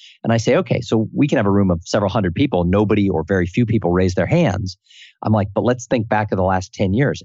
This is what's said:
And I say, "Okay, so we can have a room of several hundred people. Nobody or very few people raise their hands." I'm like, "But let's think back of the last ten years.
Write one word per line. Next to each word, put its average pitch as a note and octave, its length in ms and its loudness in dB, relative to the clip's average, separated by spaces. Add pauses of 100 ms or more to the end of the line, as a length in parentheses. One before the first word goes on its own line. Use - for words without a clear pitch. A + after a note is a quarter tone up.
(220)
And A#2 100 0
I A#2 40 2
say, A#2 180 2
"Okay, E3+ 260 0
so A2+ 320 -2
we C#3+ 140 2
can D3+ 100 0
have A2 100 2
a G2 40 2
room G2 220 2
of E2+ 120 -2
several G2+ 280 -2
hundred F#2 240 0
people. G#2+ 260 0
Nobody G2 480 2
or D#2+ 160 -2
very F#2+ 180 0
few A2+ 220 0
people G2 240 0
raise F2+ 240 2
their F2+ 140 0
hands." G2 480 0 (480)
I'm G#2+ 80 0
like, G#2 200 0
"But G#2 120 -2
let's B2 240 -2
think A#2 200 -2
back G#2+ 220 0
of A2 60 -2
the F#2 80 0
last F#2 280 -2
ten G2 220 -2
years. G#2+ 300 -2